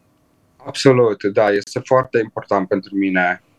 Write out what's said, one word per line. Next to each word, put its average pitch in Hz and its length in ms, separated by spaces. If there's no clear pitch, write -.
Absolut, 123 580
da, 104 260
este 101 340
foarte 131 340
important 104 500
pentru 98 280
mine. 92 480